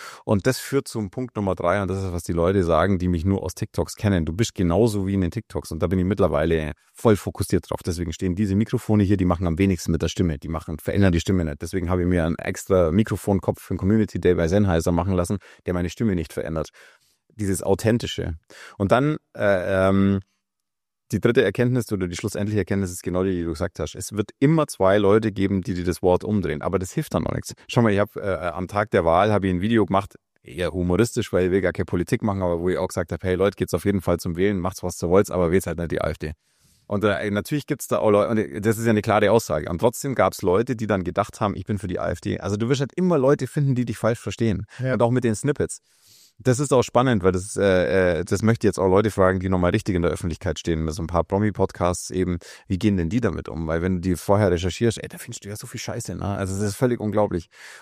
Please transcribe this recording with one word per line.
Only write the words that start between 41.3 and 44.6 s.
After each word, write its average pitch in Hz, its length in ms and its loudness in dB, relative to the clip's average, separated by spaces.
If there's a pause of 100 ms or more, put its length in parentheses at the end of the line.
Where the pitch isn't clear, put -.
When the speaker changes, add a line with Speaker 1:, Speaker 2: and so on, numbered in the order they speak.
Speaker 1:
haben, 104 160 -2
ich 98 80 -10
bin 107 120 -4
für 95 100 -8
die 87 120 -6
A 87 100 -4
F 87 120 -6
D. 101 180 -4
Also - 160 -4
du 113 140 -2
wirst 135 100 0
halt 135 160 -6
immer 180 220 2
Leute 135 300 2
finden, 139 280 -2
die 123 80 0
dich 120 140 -6
falsch 117 220 0
verstehen. 104 460 -2 (140)